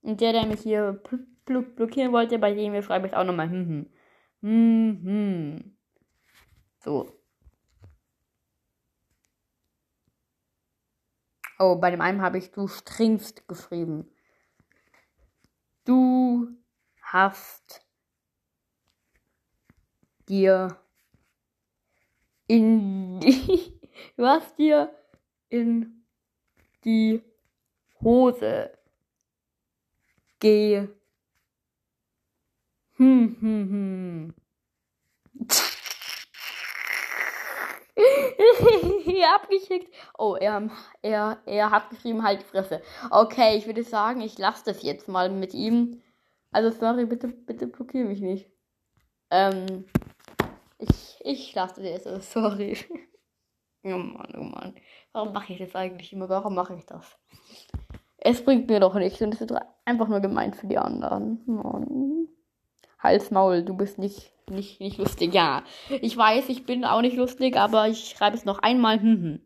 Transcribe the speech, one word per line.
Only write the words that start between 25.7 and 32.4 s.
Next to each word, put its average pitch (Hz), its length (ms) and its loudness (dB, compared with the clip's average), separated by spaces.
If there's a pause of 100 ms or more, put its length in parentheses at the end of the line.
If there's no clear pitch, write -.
die 220 360 2 (800)
Hose 240 760 4 (1600)
ge-, 208 480 4 (2000)